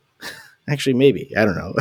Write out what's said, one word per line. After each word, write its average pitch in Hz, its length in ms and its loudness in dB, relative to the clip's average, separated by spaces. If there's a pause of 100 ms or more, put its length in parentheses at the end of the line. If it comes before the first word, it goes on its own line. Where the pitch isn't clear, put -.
(220)
<laughs> - 480 -16
Actually, 139 240 -2
maybe. 127 420 2
I 107 80 2
don't 101 140 2
know. - 160 -8
<laughs> - 80 -2